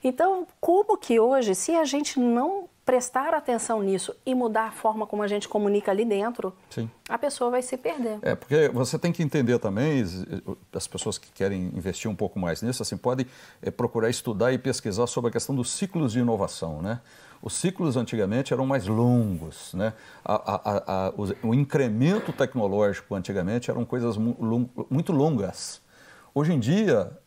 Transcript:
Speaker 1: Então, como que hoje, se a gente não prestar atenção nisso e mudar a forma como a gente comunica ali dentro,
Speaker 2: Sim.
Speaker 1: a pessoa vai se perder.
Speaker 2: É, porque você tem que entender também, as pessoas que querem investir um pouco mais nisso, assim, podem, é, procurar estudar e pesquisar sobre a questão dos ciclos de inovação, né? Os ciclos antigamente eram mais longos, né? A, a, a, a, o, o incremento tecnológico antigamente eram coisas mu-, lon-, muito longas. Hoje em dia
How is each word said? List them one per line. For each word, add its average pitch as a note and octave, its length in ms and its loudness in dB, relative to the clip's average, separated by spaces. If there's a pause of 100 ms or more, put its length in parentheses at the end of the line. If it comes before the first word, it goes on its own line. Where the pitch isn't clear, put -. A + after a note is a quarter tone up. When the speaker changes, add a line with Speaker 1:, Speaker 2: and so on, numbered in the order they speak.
Speaker 1:
Então, E4 440 2 (140)
como G4+ 360 4
que A3+ 240 4
hoje, A#3+ 340 4
se D#4+ 200 -2
a E4 100 4
gente C#4+ 340 -2
não C4 500 2 (200)
prestar C4 460 2
atenção A#3+ 480 0
nisso F#3+ 420 -2
e B3+ 100 0
mudar A3 340 2
a - 20 -8
forma A3 360 -2
como G#3 160 -2
a G#3 40 0
gente G#3 200 -2
comunica G#3 440 2
ali G#3 160 2
dentro, G#3 480 -2 (160)
Speaker 2:
Sim. A2+ 180 -6 (180)
Speaker 1:
a A#3 120 -4
pessoa C4 320 -2
vai B3 100 0
se B3 160 -6
perder. A#3+ 460 -4
Speaker 2:
É, - 120 0
porque D3 360 4
você B2 280 0
tem F3 140 0
que E3+ 100 -2
entender B2 360 4
também, A#2+ 440 2 (720)
as - 140 -6
pessoas - 320 -6
que - 120 -20
querem F#2+ 460 -2
investir F#2 340 -4
um G2+ 40 -4
pouco G2 240 -4
mais E2+ 240 -2
nisso, A#2+ 180 -2
assim, - 160 -4
podem, B2+ 300 0 (340)
é, - 100 -4
procurar A#2 380 0
estudar A#2+ 460 0
e B2 40 -2
pesquisar A#2+ 480 -2
sobre A#2+ 220 -2
a G#2+ 40 -2
questão B2 220 -4
dos B2 160 -2
ciclos E3+ 420 -2
de B2 80 0
inovação, F#2+ 600 -2
né? A2 200 -4 (420)
Os A2+ 100 -8
ciclos F3 420 -2
antigamente A#2 600 0
eram B2+ 100 0
mais C3 220 -2
longos, A2 880 0
né? G#2 180 -2 (320)
A, - 100 0
a, G2+ 200 -2
a, G2 540 -2
a, - 20 -2
o, G#2 380 -4
o A2+ 60 2
incremento C#3 800 2
tecnológico G#2 800 0
antigamente G2 560 -2
eram A#2+ 140 -2
coisas A#2+ 320 -2
mu-, A#2 240 0
lon-, A#2+ 280 0 (200)
muito C3+ 240 -2
longas. C3+ 720 0 (520)
Hoje D#3 200 2
em C#3+ 40 2
dia B2 540 2 (140)